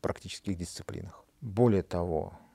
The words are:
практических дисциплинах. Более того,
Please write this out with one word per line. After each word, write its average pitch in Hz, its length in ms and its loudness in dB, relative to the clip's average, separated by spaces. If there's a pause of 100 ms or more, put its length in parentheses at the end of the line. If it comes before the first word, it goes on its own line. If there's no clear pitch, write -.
практических - 560 -4
дисциплинах. - 680 -10 (160)
Более 107 440 4
того, 87 500 -2 (220)